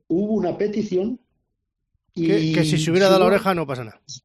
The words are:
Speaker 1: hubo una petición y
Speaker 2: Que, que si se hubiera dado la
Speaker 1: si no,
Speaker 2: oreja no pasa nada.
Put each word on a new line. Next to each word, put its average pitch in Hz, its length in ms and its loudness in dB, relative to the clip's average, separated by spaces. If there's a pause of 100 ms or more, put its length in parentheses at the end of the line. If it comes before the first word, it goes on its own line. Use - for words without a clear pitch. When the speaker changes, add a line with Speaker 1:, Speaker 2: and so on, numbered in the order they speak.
Speaker 1:
hubo 208 260 -2
una 180 240 -2
petición 214 640 -4 (920)
y 170 140 -4
Speaker 2:
Que, 160 260 2
que 160 120 2
si 156 120 0
se 160 140 -2
hubiera 190 160 4
dado 190 120 6
la 185 60 4
Speaker 1:
si 180 40 4
no, 196 60 4
Speaker 2:
oreja 190 200 0
no 160 120 -4
pasa 127 180 -8
nada. - 160 -20 (240)